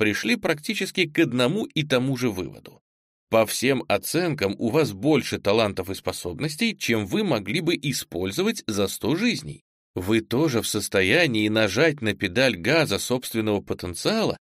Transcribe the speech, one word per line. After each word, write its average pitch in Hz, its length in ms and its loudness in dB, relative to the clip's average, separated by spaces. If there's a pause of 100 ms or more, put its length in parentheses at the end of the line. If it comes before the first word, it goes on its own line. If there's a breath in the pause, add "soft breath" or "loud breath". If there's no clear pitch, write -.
пришли - 360 2
практически 185 720 -2
к 151 120 -2
одному 131 460 2
и - 180 -2
тому 135 340 0
же 120 140 0
выводу. 90 500 -10 (480)
По 113 160 6
всем 123 420 0
оценкам 104 720 0
у 117 120 0
вас 127 220 2
больше 110 460 0
талантов 101 520 0
и 95 40 -4
способностей, 151 840 -4
чем 110 300 0
вы 208 160 0
могли 117 380 -2
бы 160 140 0
использовать 135 920 -4
за 101 220 0
сто - 260 -2
жизней. 180 480 -2 (320)
Вы 104 280 2
тоже 120 400 0
в - 40 -6
состоянии 107 840 2
нажать 110 520 2
на 107 140 0
педаль 101 420 0
газа 104 420 2
собственного 107 600 0
потенциала 147 880 -2